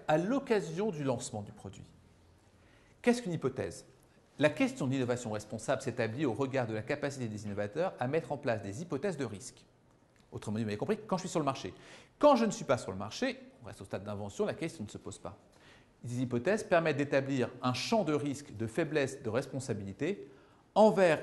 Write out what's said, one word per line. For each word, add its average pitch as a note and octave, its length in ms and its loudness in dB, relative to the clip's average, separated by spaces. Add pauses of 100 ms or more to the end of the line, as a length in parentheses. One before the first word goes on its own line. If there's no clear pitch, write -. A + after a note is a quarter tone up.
à D#3 80 6
l'occasion G3+ 760 0
du D3 100 -6
lancement A#2+ 400 -2
du G2+ 100 -12
produit. - 320 -16 (1160)
Qu'est-ce A#3+ 180 4
qu'une F3 120 -4
hypothèse ? G#2+ 520 -4 (540)
La - 100 6
question B3+ 380 0
de B2+ 60 2
l'innovation B2 400 0
responsable A2+ 500 -4
s'établit A#2 420 -2
au B2 80 2
regard B2+ 340 0
de A2 60 -4
la G#2+ 100 -2
capacité C#3 460 -4
des G#2 160 -8
innovateurs G#2 540 -2
à B2 80 -2
mettre D#3 260 -2
en C#3 60 -4
place A2+ 240 0
des G2+ 180 -6
hypothèses E3+ 360 -2
de C3+ 80 -4
risque. - 380 -10 (680)
Autrement G#2+ 260 -6
dit, A2+ 60 0
vous G#2+ 60 -2
m'avez G#2 100 -2
compris, G3+ 280 -2
quand F#3+ 100 0
je F3 60 -4
suis F#3 60 -8
sur E3+ 120 0
le D3 40 0
marché. C3+ 300 -2 (440)
Quand D4 180 10
je A3+ 80 2
ne G#3+ 60 2
suis - 140 -6
pas B2+ 140 4
sur - 140 -6
le F#2+ 40 -6
marché, G#2+ 440 -4 (220)
on A#2+ 40 -16
reste G2 160 -14
au - 20 -12
stade F#2+ 200 -8
d'invention, G#2 420 -4
la C#3+ 80 -2
question E3 300 -6
ne G2+ 40 -10
se - 100 -12
pose F#2+ 200 -12
pas. - 180 -12 (680)
Les B2 160 -4
hypothèses B2 420 2
permettent D#3+ 360 4
d'établir C3+ 500 2 (140)
un B2+ 100 2
champ G#3+ 320 2
de D3+ 80 2
risque, C#3 440 -2
de A2+ 100 -2
faiblesse, C#3+ 560 0
de A2 80 -2
responsabilité B2 1000 -4 (460)
envers F#3+ 480 8